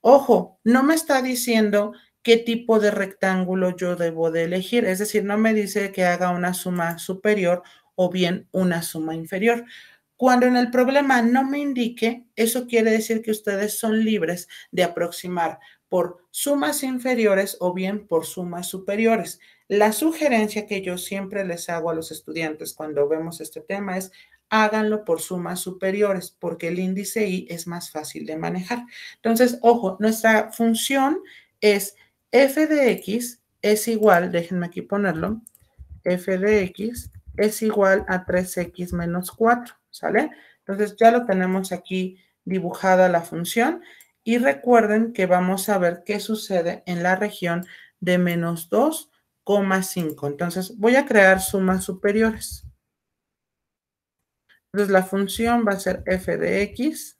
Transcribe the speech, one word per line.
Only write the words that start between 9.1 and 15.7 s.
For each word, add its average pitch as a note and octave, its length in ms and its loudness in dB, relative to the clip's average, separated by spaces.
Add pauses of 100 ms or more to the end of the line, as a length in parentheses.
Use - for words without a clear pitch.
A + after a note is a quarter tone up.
inferior. G#3 480 -2 (520)
Cuando B3 300 4
en B3 100 4
el B3 140 2
problema C4 500 4
no A#3+ 220 2
me C#4 160 -2
indique, B3 680 -4 (100)
eso A#3+ 320 0
quiere A3 240 4
decir A3 300 -2
que G#3+ 100 -4
ustedes G3+ 440 -4
son A3 280 0
libres F3+ 420 -2 (240)
de F3+ 140 0
aproximar E3+ 760 -4 (300)